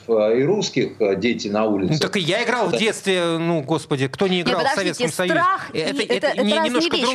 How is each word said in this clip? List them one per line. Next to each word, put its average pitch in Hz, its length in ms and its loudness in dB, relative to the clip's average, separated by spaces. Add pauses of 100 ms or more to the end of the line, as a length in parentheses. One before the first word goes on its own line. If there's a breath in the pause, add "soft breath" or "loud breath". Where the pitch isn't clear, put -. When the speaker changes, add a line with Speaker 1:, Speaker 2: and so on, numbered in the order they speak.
Speaker 1:
а, 110 240 4
и 123 100 4
русских, 156 580 0
а, 98 160 2
дети 110 340 -2
на 107 160 0
улице. 98 280 0
Speaker 2:
Ну, 151 60 0
так 185 180 -2
и - 20 0
я 185 240 0
играл 233 240 0
в 170 40 -2
Speaker 1:
Да. - 80 0
Speaker 2:
детстве, 180 580 0
ну, 165 240 0
господи, 139 460 -2
кто 190 200 0
не 185 100 2
Speaker 3:
Нет, 175 100 -2
Speaker 2:
играл - 140 0
в - 20 0
Speaker 3:
подождите, 196 320 0
Speaker 2:
Советском 240 160 -2
Союзе? 185 240 0
Speaker 3:
страх 359 380 0
Speaker 2:
Э, - 40 -8
это, 262 240 -2
Speaker 3:
и 208 40 -2
это, 233 80 0
Speaker 2:
это 285 160 0
Speaker 3:
это - 140 0
Speaker 2:
не-, 208 100 2
Speaker 3:
разные 320 160 0
Speaker 2:
немножко 320 260 0
Speaker 3:
вещи. 277 100 0
Вы 262 100 0